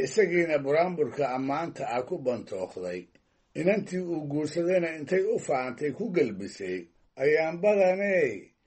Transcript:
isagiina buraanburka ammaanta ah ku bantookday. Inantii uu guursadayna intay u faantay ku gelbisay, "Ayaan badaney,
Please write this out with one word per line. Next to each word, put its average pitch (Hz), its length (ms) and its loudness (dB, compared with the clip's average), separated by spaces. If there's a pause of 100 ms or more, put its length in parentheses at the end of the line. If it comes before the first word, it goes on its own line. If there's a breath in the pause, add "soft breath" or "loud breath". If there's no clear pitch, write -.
isagiina 175 580 2
buraanburka 151 680 0
ammaanta 139 560 -4
ah 120 180 -2
ku 180 140 -6
bantookday. 92 840 -4 (540)
Inantii 185 440 0
uu 170 280 -4
guursadayna 170 680 0
intay 185 280 0
u 214 160 0
faantay 131 520 -2
ku 196 200 -6
gelbisay, 98 680 -2 (380)
"Ayaan 156 400 2
badaney, 190 720 4 (360)